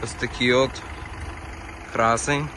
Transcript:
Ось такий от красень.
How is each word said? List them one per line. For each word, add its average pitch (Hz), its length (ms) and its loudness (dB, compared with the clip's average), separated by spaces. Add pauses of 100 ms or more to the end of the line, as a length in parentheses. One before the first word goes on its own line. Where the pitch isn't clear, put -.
Ось 113 100 -8
такий 123 400 2
от 127 180 6 (1200)
красень. 117 640 4